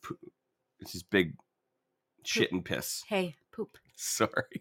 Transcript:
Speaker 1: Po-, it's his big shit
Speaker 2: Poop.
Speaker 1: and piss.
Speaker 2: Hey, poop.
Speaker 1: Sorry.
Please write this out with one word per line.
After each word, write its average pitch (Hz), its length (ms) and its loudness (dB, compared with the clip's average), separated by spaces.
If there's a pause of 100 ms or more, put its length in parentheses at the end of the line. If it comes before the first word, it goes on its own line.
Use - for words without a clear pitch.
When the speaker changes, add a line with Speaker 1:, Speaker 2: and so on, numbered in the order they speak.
Speaker 1:
Po-, - 160 -10 (600)
it's - 120 -12
his 90 100 -8
big 90 320 4 (880)
shit - 260 4
Speaker 2:
Poop. - 60 0
Speaker 1:
and 90 80 -2
piss. - 440 -2
Speaker 2:
Hey, 185 280 0 (160)
poop. - 260 -8 (180)
Speaker 1:
Sorry. - 640 0